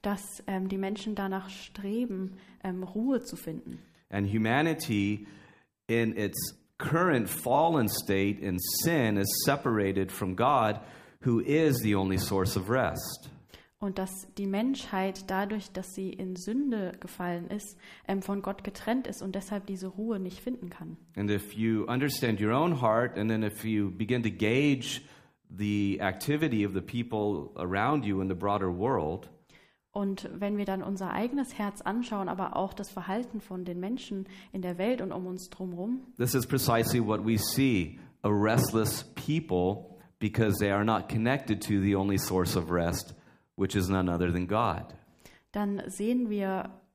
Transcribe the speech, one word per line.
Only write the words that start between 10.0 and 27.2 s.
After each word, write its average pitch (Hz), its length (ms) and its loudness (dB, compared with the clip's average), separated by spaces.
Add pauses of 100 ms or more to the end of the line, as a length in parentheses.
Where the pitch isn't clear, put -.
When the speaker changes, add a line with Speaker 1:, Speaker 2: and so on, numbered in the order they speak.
Speaker 2:
from 95 240 -2
God, 113 440 2 (440)
who 117 160 4
is 147 420 4
the 107 140 4
only 95 200 2
source 95 400 2
of 95 140 -2
rest. - 580 -2 (520)
Speaker 1:
Und 196 180 -4
dass 190 120 -2 (280)
die 202 80 -4
Menschheit 196 840 -2
dadurch, 202 420 -2
dass 185 220 -10
sie 190 160 -4
in 185 260 -6
Sünde 214 640 -2
gefallen 175 480 -6
ist, - 280 -8 (320)
ähm, 196 140 0
von 202 180 -2
Gott 196 240 -6
getrennt 233 420 -2
ist - 140 -8
und 190 140 -6
deshalb 196 320 -4
diese 190 220 -6
Ruhe 208 300 -4
nicht 185 220 -6
finden 247 300 -8
kann. 165 260 -12 (200)
Speaker 2:
And 104 140 0
if 101 240 0
you 110 320 2
understand 123 540 0
your 107 120 4
own 151 280 4
heart, 120 380 2
and 104 120 0
then 110 120 2
if 104 220 -4
you 104 260 2
begin 110 320 0
to 113 80 2
gauge 120 720 2 (480)
the 101 500 0
activity 120 680 2
of 95 60 -2
the 95 80 0
people 107 680 -2 (100)